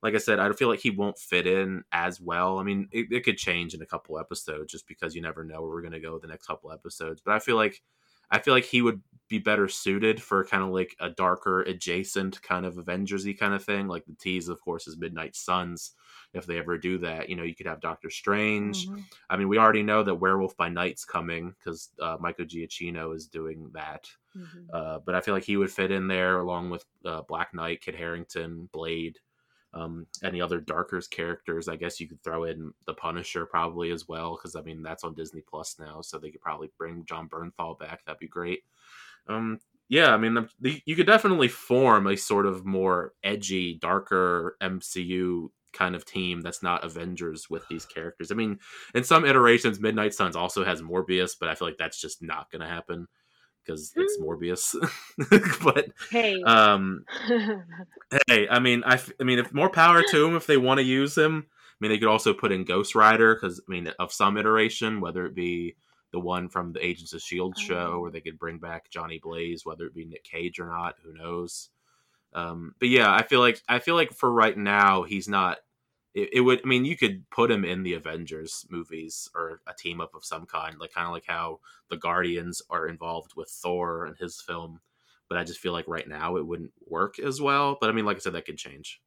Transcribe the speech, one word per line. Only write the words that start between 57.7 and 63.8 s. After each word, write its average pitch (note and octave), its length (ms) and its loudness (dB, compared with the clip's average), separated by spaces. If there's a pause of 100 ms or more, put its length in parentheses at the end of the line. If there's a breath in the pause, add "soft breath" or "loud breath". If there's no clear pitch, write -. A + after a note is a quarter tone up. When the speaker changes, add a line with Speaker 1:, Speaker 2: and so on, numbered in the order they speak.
Speaker 1:
hey, G#2+ 220 6
I B2 100 6
mean, B2 260 4
I B2+ 100 8
f-, - 160 -4 (100)
I - 40 -2
mean, B2+ 140 6
if, A#2+ 140 -2
more D3+ 160 4
power E3+ 340 8
to D#3 240 6
'em E3+ 100 2
if D#3+ 100 -4
they D3 100 8
wanna C3 260 6
use C3+ 340 2
him. D#3 320 4
I - 320 -20
mean, G#2+ 100 2
they G#2+ 80 4
could A2 100 4
also G#2+ 240 6
put G#2 200 2
in F#2+ 120 -2
Ghost G2 300 0
Rider A2 400 10
'cause, F#2 320 -6
I F#2+ 40 -8
mean, F2 160 -6 (120)